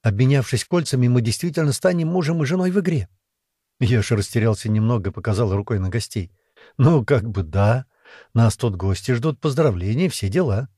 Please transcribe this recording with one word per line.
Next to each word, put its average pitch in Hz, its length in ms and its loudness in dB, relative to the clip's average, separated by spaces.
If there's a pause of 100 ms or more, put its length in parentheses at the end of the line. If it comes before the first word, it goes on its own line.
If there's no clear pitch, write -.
Обменявшись 123 600 2
кольцами, 139 440 0
мы 123 160 4
действительно 147 500 0
станем 170 360 -2
мужем 170 340 0
и - 20 0
женой 180 240 0
в 190 100 0
игре". 160 300 -2 (680)
Я 120 180 2
аж 101 140 0
растерялся 107 580 0
немного, 107 420 0
показал 101 440 -2
рукой 104 240 -2
на 92 100 -2
гостей. 104 420 -6 (460)
"Ну, 139 260 4
как 117 240 0
бы 98 140 -4
да. 101 460 0 (480)
Нас 113 220 4
тут 110 180 -2
гости 95 380 -2
ждут, 143 260 -2
поздравления, 131 680 0
все 101 220 -4
дела" 127 480 0